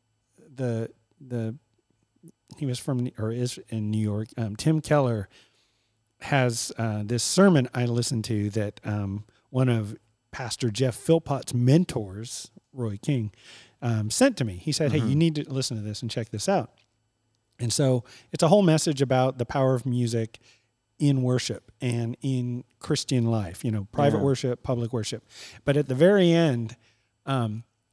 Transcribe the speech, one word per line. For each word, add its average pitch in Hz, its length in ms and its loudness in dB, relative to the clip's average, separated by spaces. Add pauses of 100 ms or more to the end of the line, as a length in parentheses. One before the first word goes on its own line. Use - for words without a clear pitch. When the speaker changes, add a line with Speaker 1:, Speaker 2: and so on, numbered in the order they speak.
(560)
Speaker 1:
the, 117 360 -4 (280)
the, 120 360 -6 (1000)
he 151 100 -6
was 123 100 -4
from, 127 400 -4
or 110 140 -4
is 123 280 -4 (100)
in 107 200 -4
New 107 120 -2
York. 107 260 -4 (100)
Um, 107 180 -6
Tim 156 260 0
Keller 123 480 0 (920)
has, 123 560 0
uh, 107 280 -2
this 113 180 -2
sermon 175 500 6
I 123 120 0
listened 120 400 -2
to 104 240 0
that, 104 340 -4
um, 104 400 -4 (280)
one 127 180 2
of 110 260 -2 (360)
Pastor 123 380 -6
Jeff 117 260 0
Philpott's 156 580 -2
mentors, 120 960 0 (220)
Roy 113 280 -6
King, 120 300 -2 (500)
um, 110 280 -2
sent 254 280 2
to - 60 -2
me. 101 140 -4
He 151 160 -4
said, 147 180 0
"Hey, 156 60 2
you 127 80 2
Speaker 2:
Mm-hmm. 135 140 2
Speaker 1:
need 165 160 4
to 147 180 -6
listen 127 240 -4
to 104 60 -6
this 104 180 -8
and 117 100 -6
check 117 180 -4
this 107 200 -4
out." 180 220 0 (840)
And 120 140 -4
so 131 320 2 (300)
it's 165 100 0
a 160 60 4
whole 202 140 8
message 156 380 2
about 131 360 2
the 123 80 -2
power 131 300 2
of 120 100 -6
music 120 540 -2 (600)
in 139 240 2
worship 123 560 -2
and 120 420 -2
in 123 440 -4 (140)
Christian 131 520 0
life, 98 320 -4
you 117 80 -2
know, 104 220 -4
private 143 240 2
Speaker 2:
Yeah. - 60 0
Speaker 1:
worship, 131 380 -2
public 120 300 -2
worship. 110 320 -6 (400)
But 143 140 2
at 147 100 0
the 127 80 -2
very 175 380 6
end, 131 420 2 (500)
um, 117 380 -2 (300)